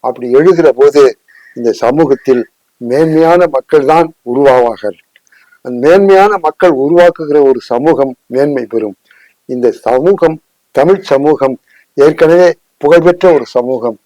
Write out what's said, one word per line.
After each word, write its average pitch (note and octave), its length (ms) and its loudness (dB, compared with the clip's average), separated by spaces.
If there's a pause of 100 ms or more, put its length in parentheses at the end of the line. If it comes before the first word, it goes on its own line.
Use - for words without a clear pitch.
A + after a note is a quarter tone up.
அப்படி B2 260 -8
எழுகிற D#3+ 420 2
போது C#3+ 300 2 (540)
இந்த A#2+ 160 -4
சமூகத்தில் C3 680 -2 (380)
மேன்மையான D#3+ 680 0
மக்கள் C#3+ 460 -2
தான் E3 160 0 (140)
உருவாவார்கள். A#2+ 760 0 (680)
அந்த B2 160 -10
மேன்மையான G3 580 4
மக்கள் D#3+ 440 -2
உருவாக்குகிற E3 600 0
ஒரு C3 180 0
சமூகம் C3+ 520 -4 (140)
மேன்மை C3+ 400 -4
பெறும். G#2+ 300 -8 (520)
இந்த B2 200 -4 (180)
சமூகம், D#3 500 0 (380)
தமிழ் F#3 280 0
சமூகம் C#3 540 -2 (400)
ஏற்கனவே D#3+ 520 2 (280)
புகழ்பெற்ற E3+ 560 0
ஒரு B2+ 140 0
சமூகம் A#2+ 600 -6